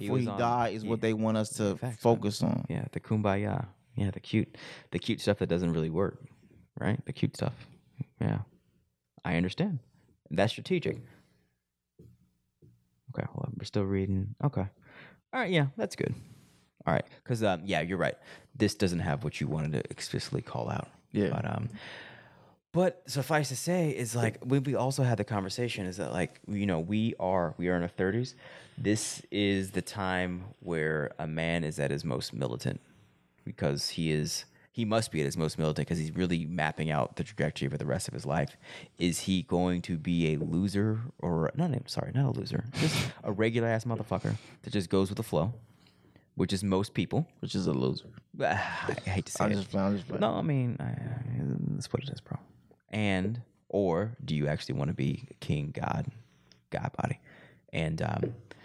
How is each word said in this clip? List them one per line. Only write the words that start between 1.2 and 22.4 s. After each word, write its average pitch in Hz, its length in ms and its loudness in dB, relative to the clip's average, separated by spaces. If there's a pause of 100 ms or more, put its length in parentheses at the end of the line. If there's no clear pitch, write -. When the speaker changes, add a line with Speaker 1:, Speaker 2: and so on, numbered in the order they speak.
Speaker 1:
us 107 140 0
to 98 260 2
Speaker 2:
Facts, - 60 -10
man. 123 100 -4
Speaker 1:
focus 110 500 4
on. - 260 2
Speaker 2:
Yeah, - 220 -2
the - 80 -6
kumbaya. 104 680 0 (280)
Yeah, 101 160 0
the - 80 -6
cute, - 380 0 (340)
the 87 80 -2
cute 110 220 -2
stuff 101 180 2
that 92 80 0
doesn't 85 260 2
really 80 180 0
work, 87 300 -2 (600)
right? 104 260 2
The - 60 -4
cute - 240 -2
stuff. - 180 -2 (640)
Yeah. 104 200 2 (840)
I - 120 0
understand. 127 420 2 (540)
That's 98 180 4
strategic. - 460 -2 (2250)
Okay, - 200 -4
hold - 160 -6
on. - 100 -6
We're - 100 -10
still 101 180 0
reading. 98 580 0
Okay. 110 240 0 (640)
All 254 80 -2
right, 214 100 0
yeah, 151 160 6 (100)
that's 214 200 -4
good. - 180 0 (720)
All 82 60 4
right, - 140 2 (180)
'cause, 113 180 -2
um, 92 220 2
yeah, 90 160 2
you're 87 180 -2
right. 78 180 2 (380)
This 104 200 4
doesn't 90 240 2
have 78 260 0
what - 160 -4
you 73 60 0
wanted 76 260 0
to 64 180 0
explicitly - 520 -4
call - 260 -4
out. - 200 -4 (240)
Speaker 1:
Yeah. 104 180 2
Speaker 2:
But, - 200 -2
um, - 180 -2 (1040)